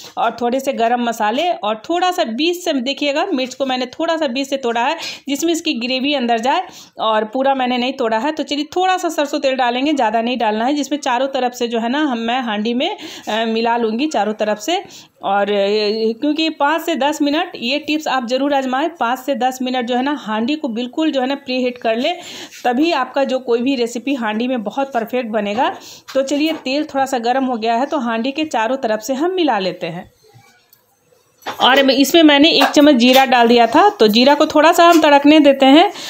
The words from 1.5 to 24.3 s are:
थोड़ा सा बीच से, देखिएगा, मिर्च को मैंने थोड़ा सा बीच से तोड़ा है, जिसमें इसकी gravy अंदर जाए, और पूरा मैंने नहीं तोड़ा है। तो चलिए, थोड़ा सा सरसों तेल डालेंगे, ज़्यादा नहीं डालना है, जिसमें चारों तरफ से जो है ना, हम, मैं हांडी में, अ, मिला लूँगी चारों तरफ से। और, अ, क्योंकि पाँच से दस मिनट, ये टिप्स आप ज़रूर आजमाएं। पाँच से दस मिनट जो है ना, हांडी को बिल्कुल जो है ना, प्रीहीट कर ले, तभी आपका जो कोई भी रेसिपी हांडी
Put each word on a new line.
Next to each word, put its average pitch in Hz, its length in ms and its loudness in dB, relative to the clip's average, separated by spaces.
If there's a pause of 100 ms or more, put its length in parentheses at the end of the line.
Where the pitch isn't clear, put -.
थोड़ा 359 220 0
सा 349 120 -2
बीच 302 420 -2
से, 330 80 -2
देखिएगा, 277 600 -2
मिर्च 254 200 -4
को 277 120 -4
मैंने 254 200 -4
थोड़ा 320 320 -4
सा 311 100 -2
बीच 269 220 -4
से 277 80 -2
तोड़ा 233 240 -2
है, 302 160 0 (320)
जिसमें 320 240 0
इसकी 311 200 -4
gravy 254 400 -2
अंदर 240 260 0
जाए, 285 220 0 (380)
और 220 240 0
पूरा 262 320 0
मैंने 247 220 -2
नहीं 247 160 -2
तोड़ा 226 240 -2
है। 277 140 -2
तो 302 120 -6
चलिए, 294 220 -4
थोड़ा 370 320 0
सा 359 120 -4
सरसों 302 300 -2
तेल 269 160 0
डालेंगे, 254 380 0
ज़्यादा 226 280 0
नहीं 240 160 -4
डालना 220 280 0
है, 285 100 0
जिसमें 294 240 -4
चारों 262 280 -2
तरफ 254 260 -2
से 240 140 -4
जो 226 120 -4
है 233 100 -4
ना, 277 100 -2
हम, 269 180 -2
मैं 233 240 -4
हांडी 220 320 -4
में, 311 240 -2 (320)
अ, 226 160 -2
मिला 226 320 0
लूँगी 233 300 -2
चारों 214 260 -2
तरफ 208 240 -2
से। 359 260 -4 (400)
और, 202 200 0
अ, 202 220 0 (560)
क्योंकि 302 280 0
पाँच 311 320 0
से 330 140 -2
दस 294 260 -2
मिनट, 302 340 -2
ये 254 240 -4
टिप्स 302 280 -4
आप 240 200 -2
ज़रूर 277 260 0
आजमाएं। 269 360 -2
पाँच 254 300 -4
से 277 160 -4
दस 254 260 -2
मिनट 254 240 -4
जो 247 100 -4
है 247 80 0
ना, 294 160 -2
हांडी 226 360 -4
को 302 120 -8
बिल्कुल 247 440 -4
जो 262 100 -2
है 254 60 -2
ना, 277 80 -2
प्रीहीट 254 420 -4
कर 226 180 -2
ले, 269 140 -2 (540)
तभी 262 280 2
आपका 269 320 0
जो 254 160 -2
कोई 247 220 0
भी 269 140 0
रेसिपी 240 380 -4
हांडी 233 340 -2